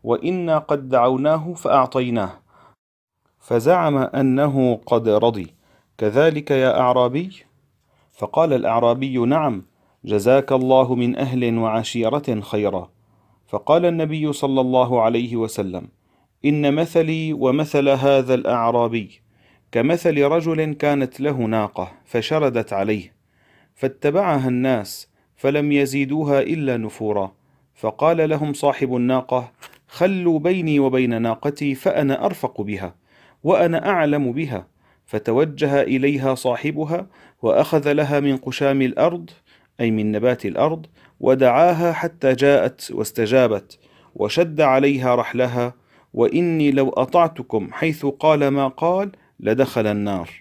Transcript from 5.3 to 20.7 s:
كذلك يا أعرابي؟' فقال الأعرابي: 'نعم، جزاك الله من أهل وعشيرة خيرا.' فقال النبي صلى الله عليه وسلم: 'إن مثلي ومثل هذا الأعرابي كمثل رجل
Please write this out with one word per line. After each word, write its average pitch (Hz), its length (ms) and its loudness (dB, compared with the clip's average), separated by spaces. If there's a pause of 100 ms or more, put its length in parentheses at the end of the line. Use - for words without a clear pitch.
كذلك 147 520 0
يا 131 300 2
أعرابي؟' 127 640 0 (680)
فقال 160 400 0
الأعرابي: 120 680 0
'نعم، 123 440 0 (420)
جزاك 120 480 2
الله 131 420 2
من 123 220 -2
أهل 123 420 -2
وعشيرة 113 840 -2
خيرا.' 98 500 -4 (560)
فقال 160 400 0
النبي 156 460 -2
صلى 135 280 0
الله 127 420 2
عليه 117 340 0
وسلم: 101 520 -6 (560)
'إن 143 300 2
مثلي 160 580 0
ومثل 139 560 0
هذا 135 460 2
الأعرابي 117 840 0 (520)
كمثل 156 500 2
رجل 156 520 0